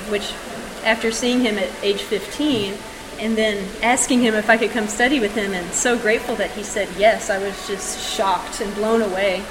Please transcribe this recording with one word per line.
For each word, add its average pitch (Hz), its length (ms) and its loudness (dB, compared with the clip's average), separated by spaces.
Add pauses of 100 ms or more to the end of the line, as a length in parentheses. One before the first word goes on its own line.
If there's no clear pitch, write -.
(100)
which, 208 220 -2 (520)
after 226 260 2
seeing 247 300 2
him 214 180 2
at 180 120 -2 (120)
age 202 200 0
fifteen, 208 720 0 (440)
and 220 200 0
then 202 300 0 (140)
asking 247 380 4
him 226 140 4
if 214 160 2
I 226 80 6
could 214 120 0
come 220 160 0
study 254 320 2
with 208 160 0
him, 202 200 -2
and 175 180 -4
so 233 260 2
grateful 220 380 2
that 196 140 -2
he 214 120 -8
said 196 260 -2 (100)
yes. 202 320 4
I 196 80 0
was 196 280 -4
just - 480 -6
shocked 190 460 0
and 202 140 -4
blown 220 260 2
away. 196 500 0